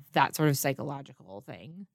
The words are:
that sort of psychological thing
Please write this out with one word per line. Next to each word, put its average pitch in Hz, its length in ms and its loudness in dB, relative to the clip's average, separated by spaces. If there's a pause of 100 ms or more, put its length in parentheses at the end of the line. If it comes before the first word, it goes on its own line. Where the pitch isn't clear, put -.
(120)
that 147 220 4
sort 156 140 4
of 139 80 4
psychological 131 920 -4
thing 165 480 -14